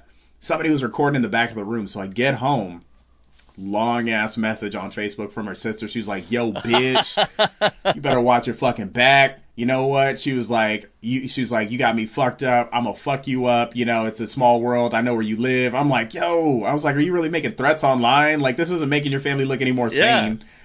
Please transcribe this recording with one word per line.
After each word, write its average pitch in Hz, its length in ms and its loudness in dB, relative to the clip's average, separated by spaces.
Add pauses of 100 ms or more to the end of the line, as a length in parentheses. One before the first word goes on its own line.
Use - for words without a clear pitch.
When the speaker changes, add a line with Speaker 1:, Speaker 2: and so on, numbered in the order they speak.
(400)
Speaker 1:
somebody 160 300 -2
was 143 120 2
recording 143 340 0
in 123 60 2
the 113 60 0
back 113 220 0
of 110 60 -10
the 104 80 -6
room. 110 220 -6
So 101 140 -10
I 98 60 -8
get 120 300 0
home, 110 480 -4 (760)
long-ass 110 760 -2
message 110 380 -4
on 98 160 -8
Facebook 104 420 -8
from 107 140 -8
her 95 80 -8
sister. 110 340 -8
She 120 100 -6
was 104 100 -6
like, 95 220 -8
"Yo, 117 220 -2
bitch, 127 640 0 (680)
Speaker 2:
<laughs> 190 100 2
Speaker 1:
you 147 60 -12
better 131 200 2
watch 120 260 4
your 117 80 -4
fucking 117 340 -2
back." 135 520 4 (160)
You 117 100 -2
know 131 220 2
what? 135 320 2
She 139 140 -2
was 120 160 -2
like, 107 380 0 (120)
"You," 127 260 -4
she - 140 -6
was 117 100 -2
like, 110 200 -2
"You 123 80 -6
got 117 180 2
me 113 100 -2
fucked 123 380 -2
up. 123 280 2
I'ma 117 200 -2
fuck 139 340 -6
you 127 200 -2
up. 120 280 2
You 120 120 -2
know, 113 200 0
it's 110 140 -6
a 110 60 -6
small 120 340 2
world. 120 340 0
I 113 60 0
know 123 140 0
where 110 80 0
you 110 140 -4
live." 127 380 0
I'm 143 140 2
like, 113 260 0
"Yo," 165 480 0
I 113 100 -2
was 147 120 -2
like, 143 100 0
"Are 143 60 0
you 175 120 2
really 170 160 0
making 151 260 -2
threats 139 280 0
online? 139 560 4
Like, 127 180 0
this 165 140 0
isn't 160 180 -2
making 143 220 0
your 139 100 -2
family 139 240 -2
look 135 160 -2
any 127 120 0
more 123 160 0
Speaker 2:
Yeah. 175 340 4
Speaker 1:
sane." 110 220 -4 (200)